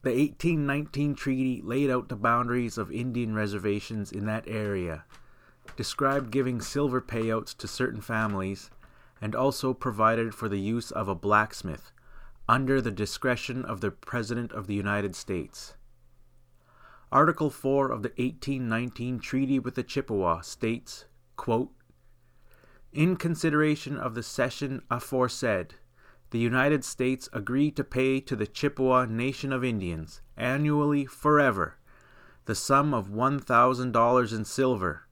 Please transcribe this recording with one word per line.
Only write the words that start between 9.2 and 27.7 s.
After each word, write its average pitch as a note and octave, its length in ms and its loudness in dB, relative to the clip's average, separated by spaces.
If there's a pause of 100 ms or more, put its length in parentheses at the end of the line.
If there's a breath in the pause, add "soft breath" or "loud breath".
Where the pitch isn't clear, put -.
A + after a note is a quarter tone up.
and G#2+ 120 -4
also C3 400 0
provided A2+ 600 0
for A2 140 -4
the G2+ 100 0
use A2 320 -2
of G#2 160 -2
a F#2+ 80 0
blacksmith, G2+ 760 0 (560 soft breath)
under C3 320 4
the A#2 100 -2
discretion A#2+ 720 -4
of G#2+ 160 -6
the G2+ 120 0
President A#2+ 600 -6
of G2+ 160 -8
the G#2 80 -2
United G2+ 400 -2
States. - 600 -8 (1400 soft breath)
Article D#3 380 4
four C3+ 400 2
of A2+ 140 -4
the - 180 -4
eighteen C3 480 -4
nineteen A#2+ 480 -4
Treaty C3 400 0
with B2+ 160 -2
the B2+ 80 -4
Chippewa F#2+ 600 0
states, - 640 -6 (320)
quote, A#2 340 0 (1200 soft breath)
"In E3+ 220 4
consideration D3+ 840 2
of B2 160 -4
the A#2 80 -6
cession - 720 -2
aforesaid, A#2+ 840 0 (560 soft breath)
the A#2 80 -2
United B2+ 480 4
States B2+ 480 -2
agree B2+ 380 0